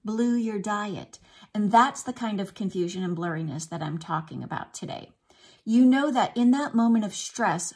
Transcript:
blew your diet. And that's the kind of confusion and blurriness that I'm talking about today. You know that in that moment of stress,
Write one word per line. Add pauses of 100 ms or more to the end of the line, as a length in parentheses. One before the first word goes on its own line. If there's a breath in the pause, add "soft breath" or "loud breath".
blew
your
diet. (360 loud breath)
And
that's
the
kind
of
confusion
and
blurriness
that
I'm
talking
about
today. (540 loud breath)
You
know
that
in
that
moment
of
stress,